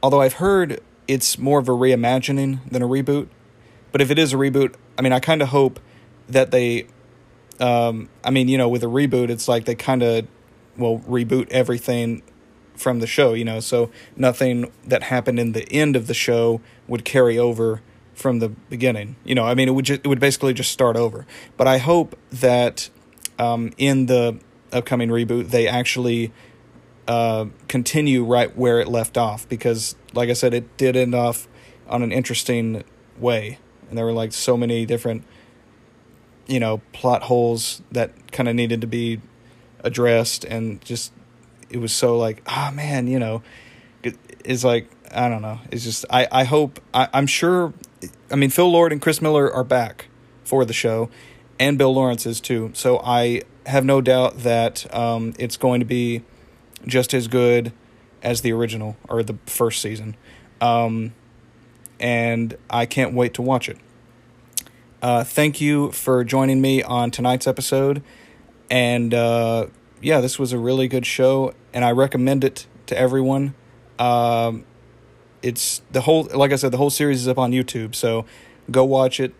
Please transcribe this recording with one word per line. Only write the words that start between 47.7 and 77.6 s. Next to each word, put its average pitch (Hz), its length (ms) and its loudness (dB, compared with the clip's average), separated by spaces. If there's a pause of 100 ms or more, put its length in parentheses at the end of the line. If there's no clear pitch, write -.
I - 60 -4
mean, 139 140 2
Phil 175 200 4
Lord 170 220 6
and 147 100 -4
Chris 156 200 0
Miller 151 300 4
are 127 120 -2
back - 460 -2 (340)
for 131 220 2
the 110 80 -6
show, 113 360 -2 (480)
and 139 200 2
Bill 131 160 4
Lawrence 127 320 0
is 117 160 -6
too, 113 320 -4
so 123 300 0
I 120 400 0 (220)
have 131 200 2
no 135 160 4
doubt 127 380 2
that, 117 540 -2
um, 117 460 -2
it's 123 160 -6
going 123 240 0
to 120 60 -2
be 120 380 -4 (640)
just 127 280 0
as 123 140 -2
good 120 460 2 (480)
as 120 200 -4
the 120 100 0
original, 110 460 -4 (120)
or 117 140 -2
the 107 220 -6
first - 360 -2
season, 107 340 -10 (460)
um, 117 520 0 (840)
and 117 560 -2 (140)
I 117 160 -2
can't 131 280 -2
wait 123 220 0
to 127 60 -8
watch 127 260 -2
it. - 100 -12 (1200)
Uh, 120 220 2
thank 151 360 0
you 147 320 0
for 127 320 0
joining 131 380 2
me 135 220 2
on 120 280 -2
tonight's 127 360 -2
episode, 139 560 0 (640)
and, 120 440 2
uh, 117 540 0 (340)
yeah, 147 200 2
this 127 160 -4
was 127 160 -4
a 123 60 -4
really 131 280 0
good 123 180 -2
show, 135 480 2 (200)
and 123 100 -2
I 117 80 2
recommend 131 520 2
it - 240 -4 (180)
to - 120 -4
everyone. 135 580 0 (420)
Um, 117 640 0 (800)
it's - 400 -6 (100)
the 131 100 0
whole, 160 240 4
like 139 260 2
I 139 40 2
said, 131 160 0
the 123 60 -2
whole 143 140 2
series 143 300 0
is 123 60 -2
up 127 120 0
on 123 120 0
YouTube, 123 440 -4